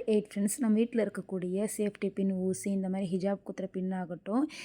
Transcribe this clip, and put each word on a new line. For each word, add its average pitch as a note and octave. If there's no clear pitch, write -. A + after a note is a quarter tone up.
எயிட் G#3+
ஃப்ரெண்ட்ஸ், G3+
நம்ம A3
வீட்ல A#3
இருக்கக்கூடிய F#3+
சேஃப்டி G#3
பின், G3
ஊசி, F#3
இந்த F#3+
மாதிரி F#3+
ஹிஜாப் F#3+
குத்துற F#3+
பின் F#3
ஆகட்டும், F#3